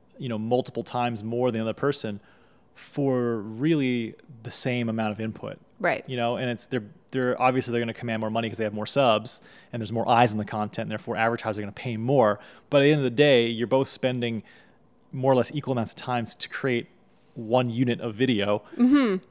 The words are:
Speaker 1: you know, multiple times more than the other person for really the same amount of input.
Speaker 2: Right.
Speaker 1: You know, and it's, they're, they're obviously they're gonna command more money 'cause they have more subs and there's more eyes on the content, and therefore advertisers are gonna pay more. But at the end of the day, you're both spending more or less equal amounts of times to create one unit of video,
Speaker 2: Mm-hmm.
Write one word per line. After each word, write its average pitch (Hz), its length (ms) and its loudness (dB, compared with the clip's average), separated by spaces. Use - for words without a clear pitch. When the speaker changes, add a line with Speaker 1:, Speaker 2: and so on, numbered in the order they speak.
Speaker 1:
you 131 100 -8
know, 113 80 -4
multiple 117 460 -2
times 120 400 -4
more 120 280 0
than 110 100 -2
the 113 40 -4
other 110 80 -2
person 113 460 -2
for 127 600 -2
really 120 760 0
the 123 80 -12
same 123 380 -2
amount 110 220 -2
of 101 80 -8
input. 110 380 -8
Speaker 2:
Right. - 280 -2
Speaker 1:
You 131 100 -6
know, 120 200 0
and 123 120 -4
it's, 117 180 -6
they're, 120 160 -4
they're 123 300 0
obviously 127 300 2
they're 117 100 0
gonna 117 120 -4
command 113 260 -4
more 110 100 -4
money 113 200 -2
'cause 104 80 -10
they 113 80 -4
have 104 80 -4
more 107 120 -6
subs 113 560 2
and 120 100 -6
there's 110 100 -8
more 113 160 -2
eyes 120 260 6
on 110 40 -4
the 107 80 -4
content, 107 380 -6
and - 80 -8
therefore 107 240 -6
advertisers 113 420 0
are 107 40 -6
gonna 101 100 -8
pay 117 260 -8
more. 117 420 4
But 143 120 4
at 139 40 6
the 147 60 8
end 156 80 4
of 139 60 0
the 123 40 0
day, 120 380 6
you're 117 200 -2
both 135 200 2
spending 120 560 -2
more 135 180 2
or 131 40 6
less 120 180 2
equal 139 200 -4
amounts 113 200 -2
of - 40 -20
times 120 380 -6
to - 140 -8
create 123 380 -2
one 120 340 0
unit 117 320 0
of 110 140 -6
video, 104 480 2
Speaker 2:
Mm-hmm. 247 400 4